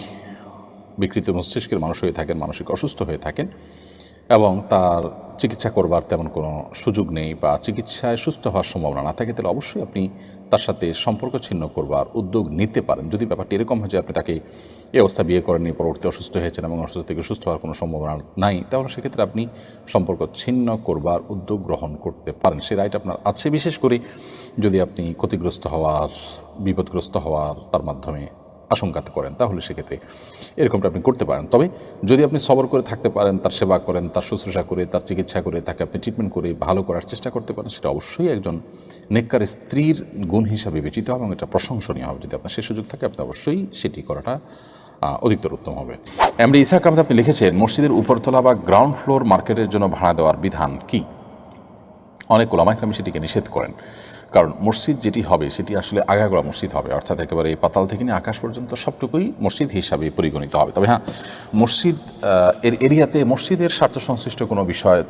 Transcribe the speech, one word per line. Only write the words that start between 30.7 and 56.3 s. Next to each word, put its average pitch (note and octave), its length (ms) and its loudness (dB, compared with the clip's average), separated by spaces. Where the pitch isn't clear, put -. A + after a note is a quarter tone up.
আপনি F2+ 140 -2
করতে B2+ 240 2
পারেন। C#2+ 220 -2
তবে D3 220 4
যদি C3 180 6
আপনি C#3+ 160 2
সবর C3 280 4
করে B2+ 140 2
থাকতে - 280 -2
পারেন, G2+ 280 2
তার F2+ 140 0
সেবা F#2 280 2
করেন, F2 300 -4
তার F2+ 120 -2
শুশ্রূষা F#2+ 420 -4
করে, F2+ 220 -2
তার G2+ 200 -2
চিকিৎসা F#2 360 -4
করে, E2+ 200 -4
তাকে E2+ 220 -6
আপনি F#2 180 -6
ট্রিটমেন্ট G#2+ 320 -4
করে E2+ 200 -2
ভালো F#2+ 300 0
করার E2+ 180 -2
চেষ্টা - 280 -8
করতে A2+ 240 -6
পারেন, A2 160 -8
সেটা - 200 -4
অবশ্যই D2 380 -2
একজন F#2+ 320 -2
নেককার A#2 340 2
স্ত্রীর D3 600 0
গুণ G#2 180 4
হিসাবে G2+ 360 -2
বিবেচিত A2 280 -4
হবে B2 100 -2
এবং A2 120 -4
এটা - 140 -6
প্রশংসনীয় - 600 -4
হবে। - 180 -8
যদি - 120 -10
আপনার - 140 -10
সে - 120 -8
সুযোগ G#2+ 280 -6
থাকে, - 160 -8
আপনি - 180 -6
অবশ্যই D3+ 500 -4
সেটি - 280 -6
করাটা, A2+ 380 -6
আহ, C#2+ 240 -2
অধিকতর G#2 280 2
উত্তম - 200 -10
হবে। C2 240 -10
এমডি C3+ 220 8
ইসাক F3 260 6
আহমেদ D#3+ 140 8
আপনি C#3+ 180 6
লিখেছেন, A2 400 6
"মসজিদের B2 340 4
উপরতলা A#2+ 500 4
বা B2+ 120 8
গ্রাউন্ড G#2 420 6
ফ্লোর C3+ 280 2
মার্কেটের G#2 460 4
জন্য G2+ 200 2
ভাড়া F2+ 240 2
দেওয়ার D#2 240 4
বিধান D2+ 400 -2
কী?" G#2+ 160 0
অনেক A2 240 6
ওলামা F2+ 200 6
ইকরাম A2 180 -2
সেটিকে F#2 280 -4
নিষেধ D#2+ 320 -2
করেন, - 220 -4
কারণ E2 200 6
মসজিদ A2 380 0
যেটি G#2+ 220 0
হবে, D#2+ 280 2
সেটি G2 260 -6
আসলে G2 320 0
আগাগোড়া G2 340 4